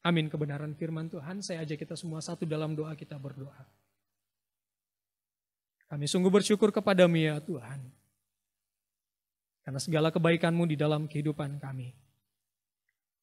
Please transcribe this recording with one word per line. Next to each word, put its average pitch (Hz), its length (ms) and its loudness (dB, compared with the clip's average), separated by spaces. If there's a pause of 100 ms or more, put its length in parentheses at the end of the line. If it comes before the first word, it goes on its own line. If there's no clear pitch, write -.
Amin. 165 240 2
Kebenaran 147 480 -4
firman 160 320 -6
Tuhan, 170 320 -10
saya 170 240 -8
ajak 151 240 -8
kita 170 80 -10
semua 160 240 -8
satu 170 240 -8
dalam 156 320 -2
doa, 156 240 -6
kita 156 160 -14
berdoa. 135 480 -14 (2250)
Kami 147 160 -6
sungguh 180 240 4
bersyukur 202 480 4
kepadamu, 185 400 6
ya 156 240 2
Tuhan, 139 400 -10 (1800)
karena 139 160 -8
segala 160 320 2
kebaikan-Mu 170 560 4
di 156 80 2
dalam 151 320 2
kehidupan 147 560 -4
kami. 131 320 -10 (1300)